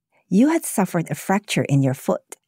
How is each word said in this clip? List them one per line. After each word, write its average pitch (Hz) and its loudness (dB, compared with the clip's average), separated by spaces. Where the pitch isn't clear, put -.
you 240 6
had 330 0
suffered 180 -2
a 147 -6
fracture - -2
in 139 2
your 131 0
foot - -6